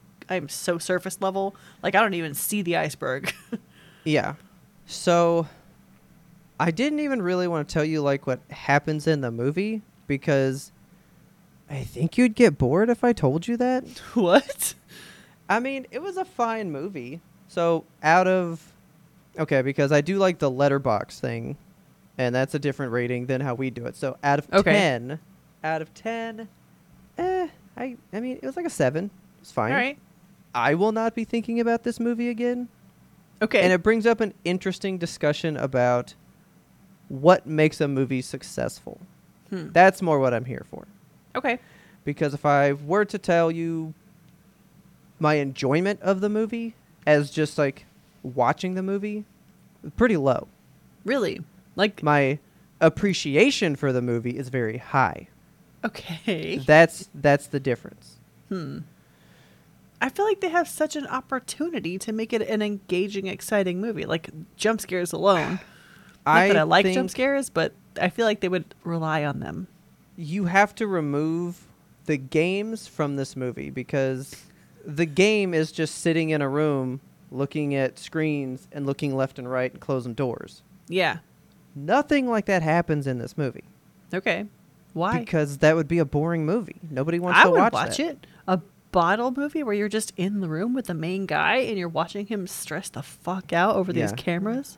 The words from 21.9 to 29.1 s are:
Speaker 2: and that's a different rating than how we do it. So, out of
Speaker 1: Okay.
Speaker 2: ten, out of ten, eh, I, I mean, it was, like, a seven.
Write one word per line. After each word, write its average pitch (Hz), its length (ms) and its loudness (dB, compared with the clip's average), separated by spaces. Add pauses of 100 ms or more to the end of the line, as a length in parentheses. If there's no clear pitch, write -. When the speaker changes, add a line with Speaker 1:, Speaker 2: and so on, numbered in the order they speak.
Speaker 2:
and 123 160 0
that's 131 180 0
a 151 60 -2
different 135 320 -4
rating 123 340 -2
than 131 160 -2
how 135 140 -4
we 131 160 -4
do 120 160 -10
it. 120 80 -8
So, 131 280 -6
out 143 140 2
of 147 160 -6
Speaker 1:
Okay. 190 180 6
Speaker 2:
ten, 147 480 0 (440)
out 160 180 -2
of 156 140 -14
ten, 226 520 -8 (680)
eh, 370 300 -2 (280)
I, 247 220 -10 (160)
I 196 60 -6
mean, 254 200 -6
it - 60 -12
was, 262 100 -8
like, 349 120 -4
a - 20 -4
seven. 156 400 0 (320)